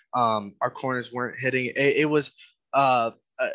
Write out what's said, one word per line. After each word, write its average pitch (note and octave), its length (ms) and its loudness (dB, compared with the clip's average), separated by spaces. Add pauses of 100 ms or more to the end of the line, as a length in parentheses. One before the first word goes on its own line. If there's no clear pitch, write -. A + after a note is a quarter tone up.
(140)
Um, A2 480 0
our B2+ 80 -2
corners B2+ 420 -6
weren't B2 280 -6
hitting. B2+ 260 -2 (100)
It, C#3 220 2
it D3+ 120 2
was, D3 220 0 (420)
uh, B2+ 380 4 (280)
uh, B2+ 160 0